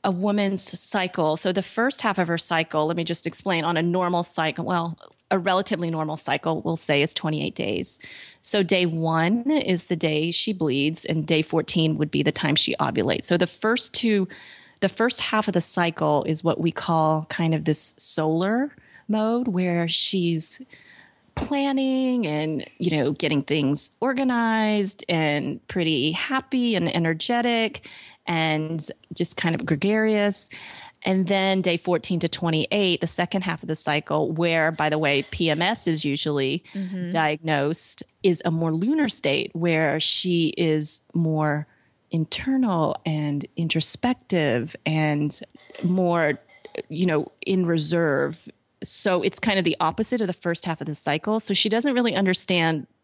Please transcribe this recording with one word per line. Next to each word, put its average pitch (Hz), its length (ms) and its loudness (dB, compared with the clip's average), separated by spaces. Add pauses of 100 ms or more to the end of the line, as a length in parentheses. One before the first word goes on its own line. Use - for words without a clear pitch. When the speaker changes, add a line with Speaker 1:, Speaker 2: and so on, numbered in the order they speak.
Speaker 1:
a - 60 2
woman's 196 540 0
cycle, 180 720 0
so 185 140 0
the 185 100 0
first 240 400 -2
half 208 160 0
of 180 100 2
her 170 120 0
cycle, 160 480 0
let 170 100 0
me 170 60 -2
just 165 240 -4
explain, 170 360 -2
on 165 140 0
a 160 60 2
normal 175 400 2
cycle, 160 420 -2
well, 170 320 -2 (320)
a 196 80 2
relatively 185 540 0
normal 156 260 -4
cycle, 156 460 -2
we'll 165 120 0
say, 143 280 2
is 160 100 0
twenty-eight - 400 -2
days. - 460 -4 (420)
So 202 220 0
day 180 240 2
one 165 640 2
is 185 340 2
the 180 100 -2
day 156 360 0
she - 200 -2
bleeds, 156 540 0
and 156 220 -2
day 156 160 4
fourteen 156 560 0
would 151 100 0
be 147 140 0
the 156 80 2
time 151 240 0
she - 220 0
ovulates. 113 480 0
So 175 120 2
the 175 80 2
first - 480 -2
two, 208 340 2 (520)
the 196 100 2
first - 320 0
half - 260 0
of 190 60 -2
the 175 80 4
cycle 160 640 0
is 156 200 -2
what 170 160 2
we 170 120 2
call 156 540 2
kind 165 280 0
of 156 120 -2
this - 340 0
solar 190 760 0 (320)
mode, 220 400 0
where 175 400 0
she's 170 760 -2 (720)
planning 262 880 0
and, 151 420 -2 (120)
you 175 100 0
know, 151 220 2
getting 147 320 0
things 147 560 0
organized 226 1080 0
and 147 600 0
pretty 156 440 0
happy 247 640 -2
and 170 220 0
energetic 220 920 0 (380)
and 160 640 0 (240)
just - 240 -4
kind 165 160 0
of - 100 -4
gregarious. 208 840 2 (540)
And 190 240 2
then 190 340 2
day 170 160 2
fourteen 175 440 0
to 170 60 0
twenty-eight, 175 720 0
the - 60 0
second 180 380 -2
half - 180 -4
of - 60 -12
the 156 80 -2
cycle, 151 560 0
where, 165 400 2
by 156 180 0
the 151 80 0
way, 143 320 2
P 165 220 0
M 151 100 0
S 202 240 0
is 160 180 0
usually 143 600 -2 (100)
Speaker 2:
Mm-hmm. 185 380 -6
Speaker 1:
diagnosed, 156 880 0 (220)
is 175 200 4
a 170 60 0
more 165 220 0
lunar 247 360 0
state - 460 0
where 160 460 2
she 170 480 0 (100)
is 156 440 0 (120)
more 156 540 0 (420)
internal 180 960 0
and 147 400 -2 (100)
introspective 160 1300 0
and 151 580 0 (420)
more, 170 560 2 (500)
you 160 160 -2
know, 156 260 0 (140)
in 185 220 2
reserve. 156 840 0 (340)
So 180 400 0
it's - 160 -2
kind 208 180 2
of 185 80 2
the 170 140 0
opposite 208 420 0
of 208 60 0
the 175 60 -4
first - 320 -4
half 165 140 -4
of 143 60 -8
the 156 80 -4
cycle. 156 460 -2
So 202 160 -2
she 208 140 0
doesn't 233 260 0
really 240 180 2
understand 170 720 2 (180)